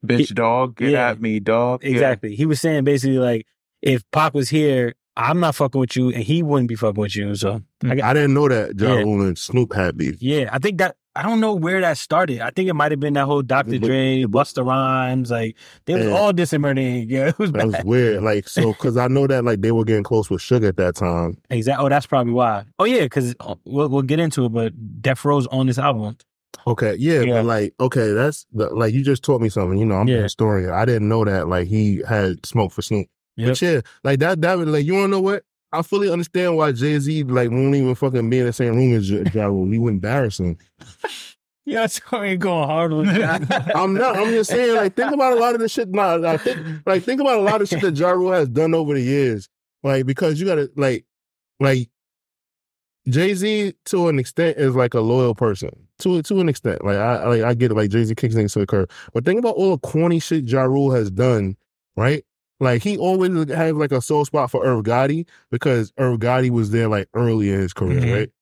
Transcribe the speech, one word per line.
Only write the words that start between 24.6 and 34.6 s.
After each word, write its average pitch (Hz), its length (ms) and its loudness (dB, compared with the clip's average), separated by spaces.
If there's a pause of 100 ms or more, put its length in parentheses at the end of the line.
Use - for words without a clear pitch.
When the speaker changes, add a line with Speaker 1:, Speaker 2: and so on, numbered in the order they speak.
Speaker 2:
Death 131 240 -2
Row's 143 220 2
on 131 200 -2
this 123 100 0
album. 120 400 -2 (480)
Speaker 4:
Okay, 113 320 0
yeah, 147 240 2
Speaker 2:
Yeah. 120 120 2
Speaker 4:
but, 113 120 2
like, 110 340 -2
okay, 110 340 0
that's, 139 400 0
the, 110 200 -2
like, 110 200 0
you 135 100 0
just 135 200 0
taught 127 180 2
me 113 80 2
something, 95 280 -2
you 107 80 2
know, 104 100 0
I'm 101 120 2
a 127 40 2
Speaker 2:
Yeah. 117 120 2
Speaker 4:
historian. 104 480 0
I 95 140 0
didn't 110 240 0
know 113 160 2
that, 95 240 0
like, 90 180 0
he 104 400 0
had 98 380 0
smoke 107 260 -2
for - 100 -10
Snoop. 101 260 -4 (300)
But 123 240 -2
Speaker 2:
Yep. - 0 -
Speaker 4:
yeah, 165 200 2 (220)
like, 135 160 0
that, 165 220 0
that 180 160 0
would, 170 100 -2